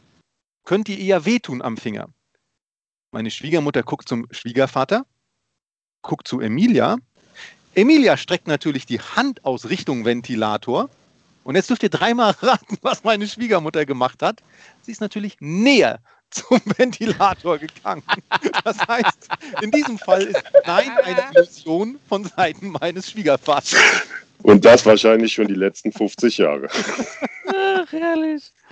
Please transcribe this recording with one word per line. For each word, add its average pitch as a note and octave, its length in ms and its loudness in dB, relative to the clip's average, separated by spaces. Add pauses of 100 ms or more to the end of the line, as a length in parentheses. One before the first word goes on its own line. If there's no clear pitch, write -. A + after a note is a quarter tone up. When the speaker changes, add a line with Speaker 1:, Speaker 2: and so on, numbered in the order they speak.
(640)
Speaker 1:
Könnte G#3 280 -2
ihr G3 140 -8
ja F#3 200 2
wehtun D3 360 -2
am A#2 160 -8
Finger.“ G#2 300 -8 (1040)
Meine A2 200 -8
Schwiegermutter D3 520 -2
guckt - 260 -10
zum A#2 220 -6
Schwiegervater, C3+ 720 -2 (960)
guckt - 260 -10
zu B2 140 -6
Emilia. D3+ 560 2 (760)
Emilia A#3 440 6
streckt - 300 -6
natürlich D3 380 -2
die A#2 140 -4
Hand - 460 -4
aus A#2+ 240 -6
Richtung C#3 360 -4
Ventilator. A#2+ 840 -2 (540)
Und C3+ 120 -4
jetzt F#3 140 0
dürft B3 140 -2
ihr G#3 60 0
dreimal A3+ 420 0
<laughs> - 100 -4
raten, - 400 0
was B3+ 220 -4
meine G#3+ 240 -2
Schwiegermutter E3+ 580 -2
gemacht B2+ 380 -4
hat. G#3 180 -4 (400)
Sie - 100 -18
ist G#3+ 100 -12
natürlich G#3 380 -8
näher F3 600 2 (320)
zum - 360 2
<laughs> G#3 100 -4
Ventilator F#3+ 800 0
gegangen. D#3 440 -8 (600)
Das G3+ 240 -4
heißt, A#3 400 -2 (340)
in G#3+ 100 -6
diesem C4 280 -6
Fall F#3+ 240 2
ist F#3+ 180 -4 (240)
Nein F#3+ 240 0 (140)
eine F3+ 200 -4 (120)
Illusion F3+ 640 0 (100)
von G3+ 160 -2
Seiten F3+ 460 -4
meines E3+ 400 -8
Schwiegervaters. D3 640 0 (640)
Speaker 2:
Und G#2 240 8
das A#2 200 10
wahrscheinlich A2 480 6
schon G#2+ 140 -2
die G2 80 -2
letzten G2 360 -2
fünfzig - 480 -2
Jahre. D2 280 0 (800)
Speaker 3:
Ach, F#4+ 440 -2
herrlich. D#4+ 600 -4 (200)